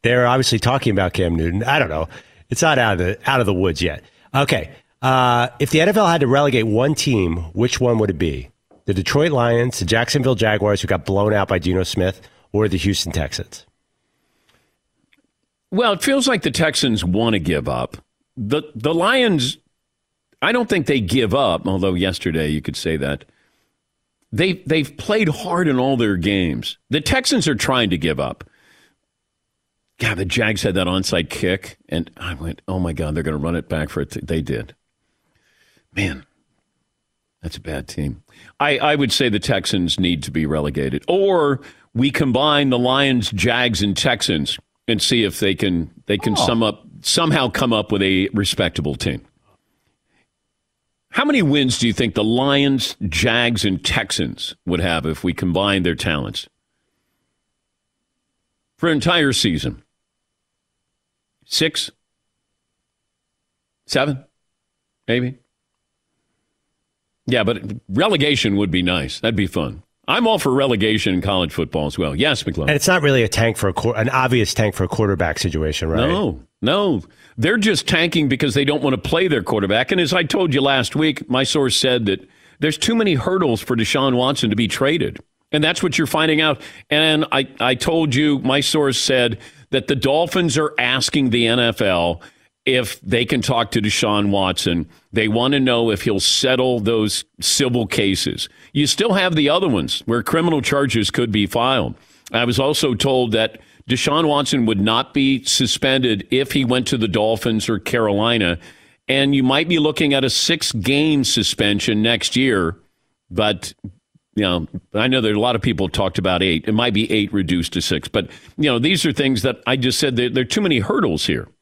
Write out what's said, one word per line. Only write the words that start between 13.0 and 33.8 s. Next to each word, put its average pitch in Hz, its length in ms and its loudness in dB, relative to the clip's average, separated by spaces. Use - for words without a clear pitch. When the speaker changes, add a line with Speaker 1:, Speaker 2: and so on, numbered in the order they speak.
Speaker 1:
Texans? - 520 -6
Speaker 2:
Well, 214 220 2
it 180 100 -2
feels 269 240 2
like 240 160 0
the 156 80 0
Texans 135 540 0
wanna 107 340 2
give 76 300 -2
up. 64 280 -6
The, 127 260 -2
the 135 180 -2
Lions, 185 680 2
I 175 80 2
don't 240 180 0
think 175 180 0
they 139 140 2
give 107 320 0
up, 107 360 2
although 95 260 0
yesterday 87 540 -2
you 76 120 -2
could 73 160 -8
say 80 200 -2
that. 69 280 -4
They, 175 220 0
they've 147 300 -2
played 214 320 0
hard 175 400 -2
in 131 100 2
all 131 180 2
their 107 200 0
games. 85 600 -2
The 151 100 0
Texans 262 460 0
are 143 80 2
trying 117 360 0
to 87 80 0
give 73 200 -2
up. 69 240 -6
God, 110 180 -2
the 87 80 -4
Jags 107 380 -2
had 92 120 0
that 90 140 0
onside 90 420 -2
kick, - 480 -4
and 82 280 -4
I 85 180 -10
went, 80 340 -10
"Oh, 92 120 -4
my 85 120 -2
God, 76 220 -4
they're 82 80 -4
gonna 78 140 -4
run 80 180 -2
it 82 140 -6
back 76 220 -4